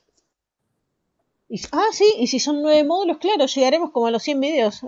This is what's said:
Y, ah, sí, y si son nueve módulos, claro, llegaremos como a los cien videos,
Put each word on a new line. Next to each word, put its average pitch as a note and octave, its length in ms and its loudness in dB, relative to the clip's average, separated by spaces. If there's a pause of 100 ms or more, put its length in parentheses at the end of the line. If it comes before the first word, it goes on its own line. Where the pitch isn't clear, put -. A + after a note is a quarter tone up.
(1500)
Y, A3+ 120 -10 (100)
ah, F4 200 0
sí, - 140 2 (140)
y A#3+ 80 2
si B3+ 120 -2
son D4 220 -2
nueve D4+ 220 4
módulos, E4+ 340 -2
claro, F4+ 280 0
llegaremos C#4 460 0
como A#3 160 0
a A#3 40 0
los A#3 120 -2
cien C#4+ 160 -2
videos, C4+ 480 -2